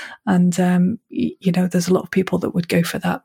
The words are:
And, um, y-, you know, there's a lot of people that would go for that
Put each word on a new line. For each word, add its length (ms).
And, 340
um, 400
y-, 280
you 120
know, 160
there's 200
a 60
lot 100
of 60
people 300
that 160
would 140
go 120
for 160
that 280